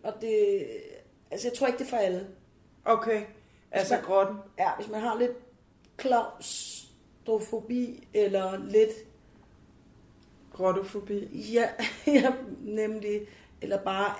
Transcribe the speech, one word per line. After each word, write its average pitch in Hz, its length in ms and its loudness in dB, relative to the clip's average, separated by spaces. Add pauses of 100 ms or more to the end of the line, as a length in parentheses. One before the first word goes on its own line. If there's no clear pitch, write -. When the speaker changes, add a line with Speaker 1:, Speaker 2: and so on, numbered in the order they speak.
Speaker 1:
og 214 180 -6
det... 208 440 2 (680)
Altså, 202 160 -4
jeg 247 100 -4
tror 269 100 2
ikke, 247 120 0
det 262 60 -4
er - 40 -10
for 240 80 -2
alle. 190 300 0 (580)
Speaker 2:
Okay, 226 340 4
Speaker 1:
Hvis 208 80 -10 (440)
Speaker 2:
altså 190 220 0
Speaker 1:
man, - 100 2
Speaker 2:
grotten. 196 340 2 (220)
Speaker 1:
ja, 180 180 2
hvis 214 120 -8
man 214 120 -6
har 226 180 -2
lidt 247 120 2 (680)
klaustrofobi, - 2250 -4
eller 196 560 2
lidt 220 220 6 (1600)
Speaker 2:
Grottofobi. 196 760 -2 (260)
Speaker 1:
Ja, 233 140 4 (240)
<laughs> - 160 -16
ja, 262 260 6 (300)
nemlig. 214 580 -4 (400)
Eller 196 220 -2
bare 196 360 0